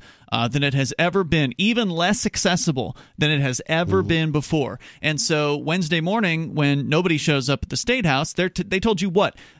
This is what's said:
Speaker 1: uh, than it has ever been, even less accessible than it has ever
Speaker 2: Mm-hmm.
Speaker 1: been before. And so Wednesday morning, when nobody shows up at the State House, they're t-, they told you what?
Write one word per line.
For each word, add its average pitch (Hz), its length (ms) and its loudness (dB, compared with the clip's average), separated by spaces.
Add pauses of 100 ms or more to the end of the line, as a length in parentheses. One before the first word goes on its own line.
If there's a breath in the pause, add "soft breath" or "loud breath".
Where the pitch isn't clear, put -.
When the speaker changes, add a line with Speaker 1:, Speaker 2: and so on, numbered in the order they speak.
(300 soft breath)
Speaker 1:
uh, 117 200 0
than 139 120 0
it 139 120 0
has 135 260 0
ever 180 240 2
been, 147 340 0
even 220 320 0
less 175 360 0
accessible 156 720 -2 (200 soft breath)
than 151 140 2
it 147 80 2
has 131 280 -2
ever 175 320 2
Speaker 2:
Mm-hmm. 175 100 0
Speaker 1:
been 160 240 0
before. 139 440 -2 (240 loud breath)
And 151 200 -2
so 147 340 0
Wednesday 160 460 -2
morning, 170 520 -2
when 143 360 0
nobody 165 280 2
shows 139 320 0
up 139 140 0
at - 60 -10
the 135 80 -6
State 240 280 0
House, 147 280 0
they're 180 160 0
t-, 180 140 -4
they 190 180 -2
told 214 200 0
you 208 80 0
what? 180 280 0 (220 loud breath)